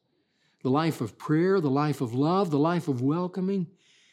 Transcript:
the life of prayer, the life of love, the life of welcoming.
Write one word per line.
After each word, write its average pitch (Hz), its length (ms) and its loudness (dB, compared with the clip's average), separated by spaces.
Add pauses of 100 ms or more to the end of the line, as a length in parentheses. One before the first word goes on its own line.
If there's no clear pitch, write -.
(640)
the 131 80 -2
life 156 300 0
of 120 160 -6
prayer, 180 420 2
the 147 120 0
life 143 320 0
of 117 120 -4
love, 170 360 2
the 147 80 0
life 170 280 0
of 131 140 -2
welcoming. 180 680 -2 (420)